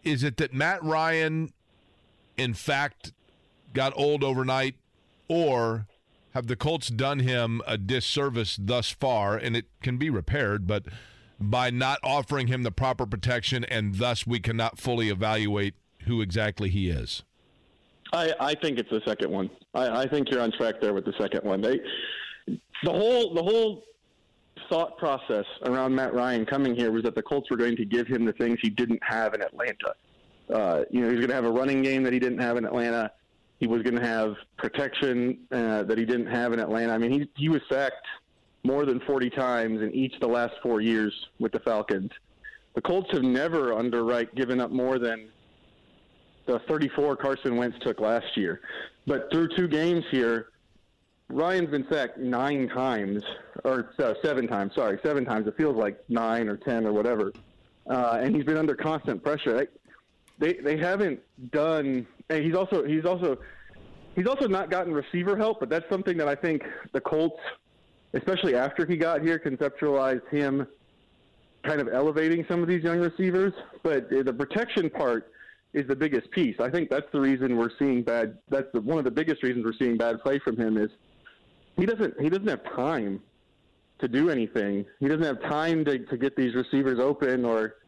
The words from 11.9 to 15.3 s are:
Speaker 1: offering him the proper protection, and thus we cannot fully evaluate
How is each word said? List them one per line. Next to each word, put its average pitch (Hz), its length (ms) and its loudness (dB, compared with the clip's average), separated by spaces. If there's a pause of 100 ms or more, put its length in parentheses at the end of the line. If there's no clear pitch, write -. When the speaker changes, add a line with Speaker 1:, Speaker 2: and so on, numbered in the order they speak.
Speaker 1:
offering 135 460 0
him 127 160 0
the 107 80 -2
proper 131 340 0
protection, 120 600 -2
and 107 300 -2
thus 117 300 -2
we 117 140 0
cannot 113 400 -2
fully 117 300 0
evaluate 104 640 0 (320)